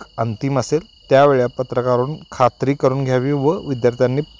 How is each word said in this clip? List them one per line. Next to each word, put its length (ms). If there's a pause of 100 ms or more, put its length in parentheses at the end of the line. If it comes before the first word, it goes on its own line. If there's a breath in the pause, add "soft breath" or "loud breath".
(160)
अंतिम 420
असेल, 220 (300)
त्या 160
वेळापत्रकावरून 920 (160)
खात्री 420
करून 300
घ्यावी 280
व 360
विद्यार्थ्यांनी 520 (200)